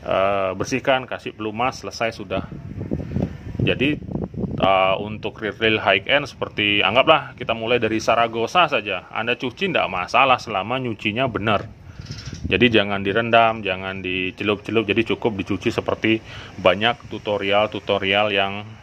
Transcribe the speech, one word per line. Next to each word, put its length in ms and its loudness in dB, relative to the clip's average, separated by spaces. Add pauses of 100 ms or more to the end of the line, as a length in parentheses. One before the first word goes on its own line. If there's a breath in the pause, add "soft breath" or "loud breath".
eh, 480 2
bersihkan, 560 0
kasih 240 -8
pelumas, 480 -4
selesai 320 -4
sudah. 320 -6 (1120 loud breath)
Jadi, 400 0 (640)
eh, 400 4
untuk 400 -8
reel-reel 400 2
high 240 4
end 240 0
seperti, 560 0
anggaplah 480 4
kita 160 -8
mulai 320 0
dari 160 0
Saragosa 720 2
saja, 400 -4
Anda 240 -2
cuci 400 -4
ndak 160 2
masalah 480 2
selama 400 -4
nyucinya 480 -2
benar. 400 0 (800 loud breath)
Jadi 240 4
jangan 320 2
direndam, 560 4
jangan 480 -6
dicelup-celup, 800 -2
jadi 160 2
cukup 320 0
dicuci 400 -2
seperti 480 0 (400 loud breath)
banyak 480 2
tutorial-tutorial 1200 0
yang 320 0 (200)